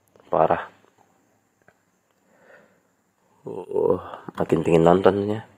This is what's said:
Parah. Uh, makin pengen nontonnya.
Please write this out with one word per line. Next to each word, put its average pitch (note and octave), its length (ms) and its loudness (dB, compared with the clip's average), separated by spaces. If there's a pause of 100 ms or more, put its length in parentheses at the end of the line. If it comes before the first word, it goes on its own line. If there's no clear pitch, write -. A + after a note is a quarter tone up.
(320)
Parah. E2 340 0 (2750)
Uh, F#2+ 560 -6 (340)
makin E2 320 -2
pengen E2 160 4
nontonnya. G2 640 2 (120)